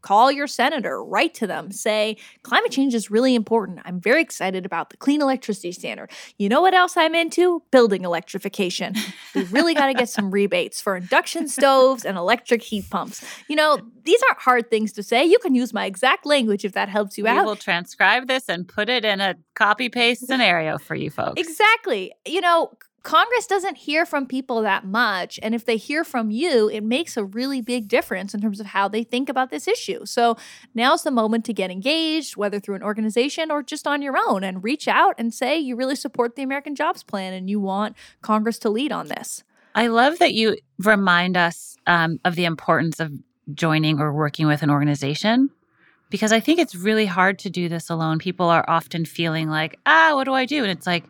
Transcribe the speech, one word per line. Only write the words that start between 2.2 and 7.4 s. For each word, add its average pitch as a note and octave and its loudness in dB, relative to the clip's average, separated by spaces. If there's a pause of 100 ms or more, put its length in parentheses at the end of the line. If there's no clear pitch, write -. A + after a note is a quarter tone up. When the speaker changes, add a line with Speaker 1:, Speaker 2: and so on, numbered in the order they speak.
Speaker 1:
"Climate G4+ 0
change C4+ 0
is G#3+ -4
really B3 4
important. A3+ -2
I'm F3+ -8
very B3 4
excited F#3+ -4
about E3 -6
the - -20
clean D4 0
electricity B3+ -2
standard. - -12 (300)
You G3+ 0
know B3+ 4
what F4+ 6
else F4+ 4
I'm D#4+ 4
into? E4+ 2